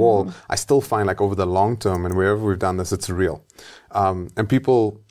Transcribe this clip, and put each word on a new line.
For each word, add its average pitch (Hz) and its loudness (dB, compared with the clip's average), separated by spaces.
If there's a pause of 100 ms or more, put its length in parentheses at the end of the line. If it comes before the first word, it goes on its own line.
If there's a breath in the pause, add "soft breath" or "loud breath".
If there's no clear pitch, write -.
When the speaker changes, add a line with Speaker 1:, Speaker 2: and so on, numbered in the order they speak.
Speaker 1:
wall," 107 4
Speaker 2:
Mm. 92 -8 (220 loud breath)
Speaker 1:
I - 0
still 139 2
find, 107 -2
like, 92 -2
over 98 -2
the 92 0
long 98 0
term 92 -2
and 90 -2
wherever 101 2
we've 92 0 (100)
done 92 -2
this, 92 -4
it's 92 -6 (140)
real. 80 0 (560 loud breath)
Um, 95 0
and 107 -2
people, 123 2 (100)